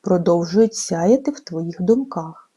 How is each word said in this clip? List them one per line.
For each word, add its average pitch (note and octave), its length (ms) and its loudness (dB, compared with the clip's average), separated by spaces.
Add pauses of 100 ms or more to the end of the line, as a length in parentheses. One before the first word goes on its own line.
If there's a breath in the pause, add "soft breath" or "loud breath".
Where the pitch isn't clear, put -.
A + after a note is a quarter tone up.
продовжують F3 760 2
сяяти G#3+ 560 0
в D4 80 -8
твоїх E3+ 420 -8
думках». F3+ 760 -2